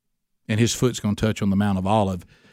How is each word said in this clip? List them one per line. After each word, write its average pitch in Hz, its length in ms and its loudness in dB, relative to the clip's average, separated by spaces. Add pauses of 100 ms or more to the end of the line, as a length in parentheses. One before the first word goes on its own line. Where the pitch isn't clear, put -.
(480)
And 110 120 0
his 117 160 2
foot's 120 240 0
gonna 104 160 0
touch 110 260 -2
on 101 80 0
the 98 60 2
Mount 101 220 2
of 92 100 -4
Olive. 95 380 0 (280)